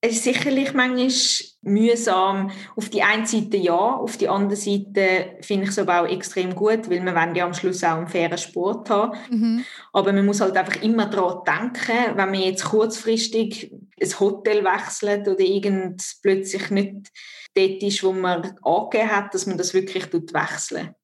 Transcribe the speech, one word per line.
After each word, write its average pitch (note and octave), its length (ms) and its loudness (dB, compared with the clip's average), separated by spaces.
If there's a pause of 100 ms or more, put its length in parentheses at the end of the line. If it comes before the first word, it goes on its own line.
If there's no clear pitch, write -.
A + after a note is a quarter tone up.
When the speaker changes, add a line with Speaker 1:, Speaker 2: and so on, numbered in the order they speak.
Speaker 1:
Es A#3 100 2
ist - 80 -4
sicherlich C4+ 500 0
manchmal B3+ 340 2 (540)
mühsam. G3 880 2 (260)
Auf G#3+ 140 -6
die G#3 120 0
einen G#3+ 220 2
Seite G#3 320 0
ja, F3 180 2
auf A3+ 440 0
die G3 100 0
andere G3+ 280 0
Seite G3 840 0
finde G3 240 -2
ich G3 60 -2
es - 80 -4
aber F3+ 240 4
auch E3+ 40 2
extrem F3+ 480 -4
gut, G#3+ 360 0
weil F3+ 120 0
wir F#3 120 -2
wollen E3 200 2
ja F3 120 0
am F3 80 -4
Schluss F3+ 300 -2
auch E3 120 2
einen E3 120 -6
fairen E3+ 280 0
Sport G3 540 -4
haben. G#3+ 280 0 (120)
Speaker 2:
Mhm. A#3 340 0 (300)
Speaker 1:
Aber G3 180 4
man G3 140 4
muss G3+ 160 2
halt F#3+ 160 2
einfach - 240 -2
immer A3 240 2
daran F3+ 400 0
denken, A3+ 720 0
wenn F#3+ 120 2
man G3 100 -2
jetzt F#3 260 0
kurzfristig A3 1040 0 (260)
ein - 220 -2
Hotel G#3 420 2
wechselt G3+ 640 0
oder F#3+ 140 2
irgend F#3+ 600 0 (200)
plötzlich G3 480 0
nicht G3+ 400 -2 (440)
dort F#3+ 280 4
ist, G3+ 220 -2
wo F#3+ 80 4
man F3+ 500 -2
angegeben G#3+ 480 2
hat, G3+ 220 -2
dass - 140 -2
man F#3 100 -2
das F3+ 160 -4
wirklich F#3 380 0
tut E3+ 240 -4
wechseln. - 680 -6